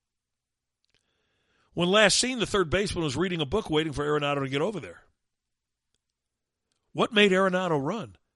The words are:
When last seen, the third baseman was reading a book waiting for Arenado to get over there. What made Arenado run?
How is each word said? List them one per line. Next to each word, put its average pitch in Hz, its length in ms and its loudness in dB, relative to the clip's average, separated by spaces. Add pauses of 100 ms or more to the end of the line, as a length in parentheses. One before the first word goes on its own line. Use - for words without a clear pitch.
(1700)
When 175 160 0
last 202 300 6
seen, 254 200 -2
the 185 60 0
third 185 240 0
baseman 175 360 -2
was 127 100 -2
reading 175 260 -2
a 147 40 0
book 196 240 -4
waiting 156 240 0
for 147 120 -4
Arenado 143 380 -2
to 135 60 -6
get 139 120 -2
over 190 180 -4
there. 92 220 -16 (1900)
What 233 200 -2
made 208 180 6
Arenado 185 500 0
run? 151 340 -8 (200)